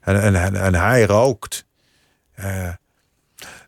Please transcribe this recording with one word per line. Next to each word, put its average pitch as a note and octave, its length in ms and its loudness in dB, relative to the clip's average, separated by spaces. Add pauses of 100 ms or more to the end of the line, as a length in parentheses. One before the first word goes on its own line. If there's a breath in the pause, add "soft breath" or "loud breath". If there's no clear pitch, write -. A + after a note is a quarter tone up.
en, G2 220 0
en, G2+ 140 2
en, F#2 260 -2
en F#2+ 120 0
hij G#2+ 320 2
rookt." A2 580 0 (680)
Eh, F#2+ 340 -8 (1000 loud breath)